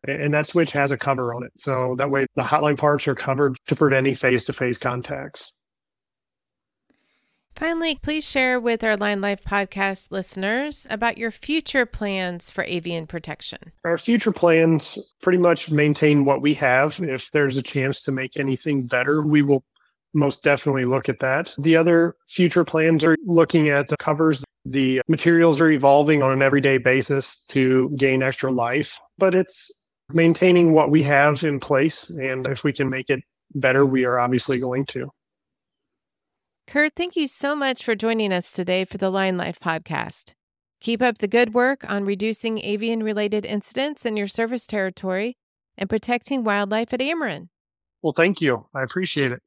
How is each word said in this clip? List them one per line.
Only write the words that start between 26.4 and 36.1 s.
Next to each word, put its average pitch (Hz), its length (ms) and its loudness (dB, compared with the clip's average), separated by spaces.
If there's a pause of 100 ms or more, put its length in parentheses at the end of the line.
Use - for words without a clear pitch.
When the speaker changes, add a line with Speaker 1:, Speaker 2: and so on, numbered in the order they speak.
Speaker 1:
everyday 139 360 4
basis 131 720 0
to 131 420 2
gain 131 300 2
extra 131 300 -2
life, 123 480 -2 (180)
but 190 160 2
it's - 380 -2 (380)
maintaining 170 640 4
what 151 160 4
we 151 140 4
have 143 400 4
in 143 180 -2
place. 147 480 -2
And 131 380 -6
if 135 180 -6
we 143 80 0
can 135 160 -2
make 131 200 -8
it 139 120 0 (320)
better, 135 320 4
we 131 180 2
are 123 160 0
obviously 123 400 0
going 127 280 -4
to. 127 220 -10 (1600)